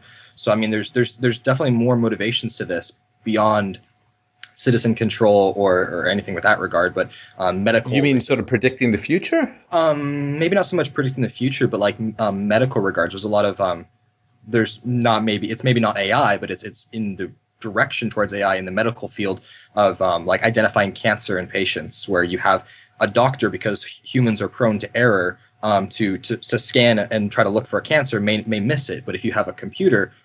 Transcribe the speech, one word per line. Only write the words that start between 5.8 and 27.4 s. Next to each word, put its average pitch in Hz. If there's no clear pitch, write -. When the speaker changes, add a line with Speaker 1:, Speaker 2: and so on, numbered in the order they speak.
Speaker 1:
or 87
anything 98
with 85
that 104
regard, 87
but, 90
um, 92
medical. 113
Speaker 2:
You 135
mean 139
sort 127
of 107
predicting 127
the 104
future? 196
Speaker 1:
Um, 147
maybe 170
not 190
so 180
much 143
predicting 131
the 110
future, 131
but, 107
like, 101
m-, 110
um, 101
medical 117
regards. 87
There's 98
a 107
lot 104
of, 101
um, 87
there's 110
not 120
maybe, 107
it's 113
maybe 123
not 107
A 101
I, 117
but 95
it's, 95
it's -
in 104
the 92
direction 113
towards 101
A 98
I 95
in 95
the 92
medical 110
field 98
of, 95
um, 87
like, 92
identifying 110
cancer 104
in 90
patients, 90
where 90
you 87
have 95
a 113
doctor, 117
because 92
h-, -
humans 113
are 101
prone 110
to -
error, 101
um, 101
to, 95
to, 110
to -
scan 120
and 104
try 113